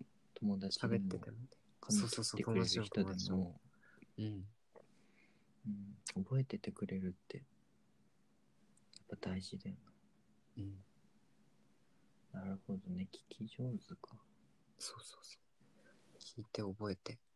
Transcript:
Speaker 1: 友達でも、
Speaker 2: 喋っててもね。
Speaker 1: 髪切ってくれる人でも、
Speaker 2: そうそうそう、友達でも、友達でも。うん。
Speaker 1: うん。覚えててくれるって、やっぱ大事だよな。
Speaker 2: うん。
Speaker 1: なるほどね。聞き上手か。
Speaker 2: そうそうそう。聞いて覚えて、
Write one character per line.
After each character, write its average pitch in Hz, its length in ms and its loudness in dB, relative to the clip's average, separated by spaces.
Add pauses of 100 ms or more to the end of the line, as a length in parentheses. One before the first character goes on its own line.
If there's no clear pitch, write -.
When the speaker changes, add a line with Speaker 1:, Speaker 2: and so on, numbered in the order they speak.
(340)
Speaker 1:
友 101 240 4
達 95 200 2
で - 80 4
も、 98 80 6
Speaker 2:
喋 98 40 6
っ 98 100 4
て 92 100 2
て - 120 -6
も 110 80 -8
ね。 123 100 -8 (320)
Speaker 1:
髪 208 200 6
切 120 200 2
っ - 160 0
て - 60 2
く 120 100 4
れ 101 80 6
る 92 60 6
人 - 100 4
で 113 60 2
も、 - 0 -
Speaker 2:
そ - 0 -
う - 20 0
そ - 0 -
う - 0 -
そ - 0 -
う、 - 0 -
友 - 0 -
達 - 0 -
で - 0 -
も、 - 40 -2
友 98 220 4
達 92 180 0
で 92 40 2
も。 92 280 2 (580)
う 113 40 0
ん。 - 20 2 (1400)
Speaker 1:
う 107 40 0 (500)
ん。 95 40 2
覚 131 160 4
え 131 40 4
て 110 140 -2
て - 120 -4
く - 140 -2
れ 95 140 0
る 92 180 0
っ - 120 -20
て、 - 100 -6
や - 40 -10 (1700)
っ - 40 -18
ぱ 92 100 0
大 95 100 2
事 - 160 -6
だ 98 140 -4
よ 95 60 -6 (800)
な。 104 80 -2
Speaker 2:
う - 20 -2
ん。 95 180 -8 (1500)
Speaker 1:
な - 140 -6
る 98 200 -2
ほ 98 100 -2
ど 95 140 -6
ね。 92 220 -2
聞 - 340 -8
き - 0 -
上 127 320 -2
手 - 160 -10
か。 - 220 -14 (600)
Speaker 2:
そ - 200 -8
う - 80 -12
そ - 160 -16
う - 40 -20
そ - 140 -16
う。 - 800 -20
聞 - 220 -10
い 104 60 -10
て - 160 -2
覚 101 280 0
え 92 60 2
て、 - 240 -8 (160)